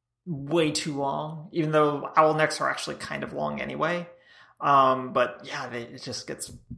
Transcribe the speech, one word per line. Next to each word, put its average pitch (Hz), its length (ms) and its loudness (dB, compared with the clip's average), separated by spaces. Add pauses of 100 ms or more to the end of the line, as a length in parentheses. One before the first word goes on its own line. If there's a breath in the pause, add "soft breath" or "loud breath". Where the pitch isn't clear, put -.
(260)
way 151 460 0
too 151 260 -4
long, 151 540 -4
even 156 200 0
though 147 440 4
owl 156 180 8
necks 151 280 0
are 139 80 0
actually 135 260 -6
kind - 280 -8
of 147 100 -10
long 147 280 -4
anyway. 156 460 -4 (540 soft breath)
Um, 131 500 6
but 123 320 0
yeah, 135 240 -8
they, 120 140 -8
it 127 200 -14
just - 260 -8
gets, - 240 -10 (260)